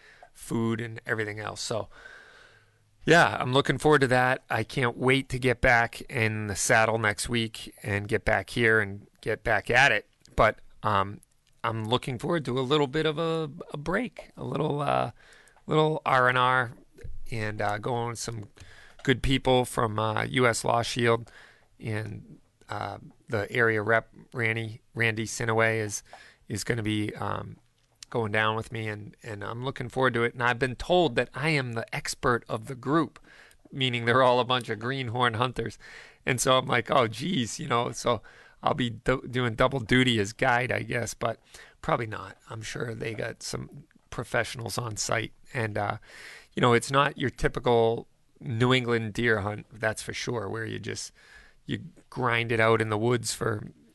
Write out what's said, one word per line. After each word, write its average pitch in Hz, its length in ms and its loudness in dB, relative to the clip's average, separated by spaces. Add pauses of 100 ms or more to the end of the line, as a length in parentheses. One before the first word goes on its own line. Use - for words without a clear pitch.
(340)
food 113 480 -2
and 113 260 -12
everything 107 320 -4
else. 101 220 -8
So 107 260 -4 (1160)
yeah, 156 340 6
I'm 127 140 -2
looking 139 260 2
forward 151 220 6
to 135 60 4
that. 127 420 2
I 117 140 -2
can't 120 340 -2
wait 127 320 2
to 127 100 -4
get 123 220 2
back 117 400 4
in 107 460 -2
the 98 80 -4
saddle 113 440 4
next 107 300 0
week 113 520 -4
and 104 260 -2
get 107 160 0
back 101 280 0
here 113 280 4
and 101 280 -6 (140)
get 107 220 -4
back 113 280 0
at 127 200 6
it. 104 140 0 (300)
But, 110 240 4 (240)
um, 101 380 0 (420)
I'm 113 220 -2
looking 123 340 -2
forward 156 260 -2
to 127 140 -2
a - 20 0
little 143 260 2
bit 156 200 -2
of 151 100 -2
a, 165 320 -2 (240)
a 160 40 -8
break, 180 600 -6
a - 60 -10
little, 147 380 -2
uh, 131 300 0 (560)
little 156 380 2
R 127 240 4
and 127 80 2
R, 127 340 2 (600)
and, 107 300 -4
uh, 104 160 -2
going 117 320 -4
with 113 100 -10
some - 300 -10 (540)
good 127 180 2
people 127 440 4
from, 110 340 -2
uh, 110 240 0
U 123 240 2
S 113 160 2
Law 117 180 4
Shield 117 500 0 (480)
and, 107 580 -8 (320)
uh, 104 280 -8 (320)
the 101 220 -2
area 113 300 2
rep, 113 280 0 (240)
Randy, 113 480 -4 (140)
Randy 113 300 0
Sinaway 113 540 4
is, 104 220 -4 (460)
is 107 160 -6
gonna 117 200 0
be, 104 320 0
um, 101 420 -6 (520)
going 110 220 -2
down 110 240 2
with 110 160 -6
me, 113 160 -6
and, 107 360 -10
and 104 200 -10
I'm 113 200 -8
looking 135 240 -6
forward 127 280 0
to 120 80 2
it. 120 100 0
And 127 100 -4
I've 120 160 2
been 127 160 -2
told 170 400 2
that 123 180 0
I 139 160 -2
am 131 240 -2
the 113 220 -6
expert 127 540 -2
of 113 180 -6
the 135 80 -10
group, 135 440 -2 (520)
meaning 120 340 -2
they're 123 180 6
all 123 180 6
a 113 40 2
bunch 123 240 -2
of 110 100 -4
greenhorn 123 560 -2
hunters. 117 420 -2 (480)
And 131 160 0
so 131 160 4
I'm 131 80 0
like, 120 260 0
"Oh, 131 160 4
geez," 123 500 -2
you 147 100 -8
know, 156 260 0
so 117 280 -2 (400)
I'll 123 120 2
be 123 160 -2
do-, 127 420 -2
doing 120 240 0
double 131 240 2
duty 123 400 4
as 101 140 -2
guide, 123 400 0
I 104 80 -2
guess, 117 320 -6
but 113 260 -4 (420)
probably 135 240 0
not. 98 300 -10 (140)
I'm 113 120 -12
sure 113 320 -8
they 113 200 -6
got 113 280 -8
some - 440 -10 (240)
professionals 120 680 -4
on 113 200 -6
site. 113 340 -2 (220)
And, 110 240 -4
uh, 104 200 -2 (560)
you - 80 -2
know, 123 120 6
it's 117 180 0
not 143 260 2
your 127 120 -2
typical 117 800 2 (340)
New 123 320 2
England 117 400 0
deer 117 260 2
hunt, 104 320 -4
that's 110 300 -4
for - 120 -10
sure, 110 360 -6
where 110 160 -6
you 107 140 -8
just, 104 320 -10 (540)
you 135 140 -4 (300)
grind 117 420 0
it 113 80 2
out 113 220 6
in 110 80 0
the 107 80 2
woods 117 360 0
for, 110 340 -4 (280)